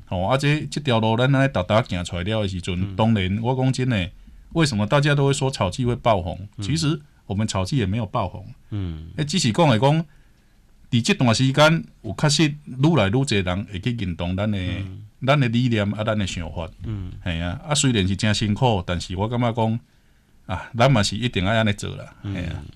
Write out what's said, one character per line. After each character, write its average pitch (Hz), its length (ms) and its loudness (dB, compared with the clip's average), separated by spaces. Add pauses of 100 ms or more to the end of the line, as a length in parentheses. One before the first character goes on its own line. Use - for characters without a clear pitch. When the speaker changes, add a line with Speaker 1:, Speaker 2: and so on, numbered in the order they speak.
Speaker 1:
哦， 95 220 -2
啊， 127 80 4
这， 147 240 0 (100)
这 - 80 -6
条 127 200 2
路 110 180 2
咱 131 180 4
安 135 80 4
尼 135 80 2
达 95 100 0
达 104 200 2
行 90 240 -4
出 92 100 -8
来 87 80 -4
了 110 180 -2
的 101 60 0
时 92 140 -4
阵， 90 200 -4
Speaker 2:
嗯。 98 140 -4
Speaker 1:
当 110 180 4
然， 98 280 2
我 120 120 0
讲 131 200 0
真 127 160 -2
的， 98 200 0 (440)
为 165 120 2
什 175 120 0
么 107 100 2
大 147 140 4
家 143 120 2
都 143 120 2
会 139 80 2
说 131 180 -2
草 101 180 0
记 120 160 -4
会 120 80 0
爆 113 280 2
红？ 82 180 -8 (160)
Speaker 2:
嗯。 107 80 -10
Speaker 1:
其 135 140 -2
实 160 220 0 (260)
我 101 100 -4
们 107 100 0
草 98 200 -2
记 117 100 -4
也 117 100 2
没 95 120 -2
有 120 80 -2
爆 101 240 -4
红。 101 180 -14 (220)
Speaker 2:
嗯。 85 480 -8
Speaker 1:
欸， 151 80 -2
只 147 120 -2
是 131 140 2
讲 165 160 4
的 117 100 6
讲， 147 280 4 (840)
伫 120 140 2
这 202 100 2
段 120 220 4
时 131 160 4
间， 151 320 4 (180)
有 98 160 -8
确 151 120 2
实 151 160 4
愈 147 500 0
来 107 140 4
愈 - 20 0
多 131 140 2
人 98 400 0
会 95 140 -10
去 123 120 -2
认 101 240 -4
同 87 220 -4
咱 107 120 -2
的， 101 80 -2
Speaker 2:
嗯。 95 440 -6 (240)
Speaker 1:
咱 143 140 4
的 127 80 4
理 120 220 2
念 104 240 2
啊， 107 100 -4
咱 107 160 0
的 98 80 0
想 82 260 -8
法。 82 160 -8 (140)
Speaker 2:
嗯。 101 260 -8 (120)
Speaker 1:
嘿 82 180 -4
啊， 87 260 -4
啊， 151 80 -4
虽 139 200 2
然 98 120 2
是 95 80 0
真 107 220 0
辛 107 180 0
苦， 104 320 2
但 90 140 -2
是 90 160 -8
我 95 100 -2
感 120 140 -4
觉 120 140 0
讲， 113 260 0 (680)
啊， 90 300 -8
咱 127 140 6
嘛 113 100 4
是 98 140 -2
一 120 140 -2
定 90 160 -2
要 98 40 2
安 110 160 2
尼 104 60 2
做 95 240 -8
啦。 - 180 -14 (100)
Speaker 2:
嗯。 101 100 -6
Speaker 1:
嘿 90 100 -6
啊。 - 180 -8 (140)